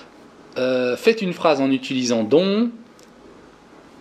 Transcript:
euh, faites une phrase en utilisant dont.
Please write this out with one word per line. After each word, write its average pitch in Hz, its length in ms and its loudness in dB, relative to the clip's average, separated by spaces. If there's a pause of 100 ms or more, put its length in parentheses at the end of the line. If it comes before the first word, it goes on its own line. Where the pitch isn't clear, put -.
(580)
euh, 127 400 0
faites 226 240 2
une 180 120 -4
phrase 147 280 2
en 135 80 0
utilisant 127 540 -2
dont. 196 480 2 (1300)